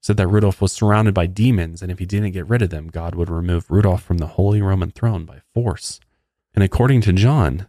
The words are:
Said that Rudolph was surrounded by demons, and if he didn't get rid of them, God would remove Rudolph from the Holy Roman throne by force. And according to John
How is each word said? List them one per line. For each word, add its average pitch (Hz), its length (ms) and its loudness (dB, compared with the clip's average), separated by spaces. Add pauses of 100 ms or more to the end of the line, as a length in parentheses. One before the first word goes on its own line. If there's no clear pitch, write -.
Said 104 140 0
that 95 120 2
Rudolph 104 320 2
was 98 120 0
surrounded 107 420 2
by 87 120 0
demons, 92 560 -2
and 90 80 -8
if 87 80 -8
he 92 80 -8
didn't 101 260 -2
get 90 160 -10
rid 120 140 2
of 90 80 0
them, 80 180 -10
God 85 260 -8
would 87 160 -4
remove 87 400 -2
Rudolph 95 320 2
from - 160 -4
the 78 80 -4
Holy 101 340 0
Roman 95 300 0
throne 104 340 -4
by 80 160 -20 (140)
force. - 440 -6 (560)
And 104 80 4
according 123 400 2
to 101 100 2
John 95 560 2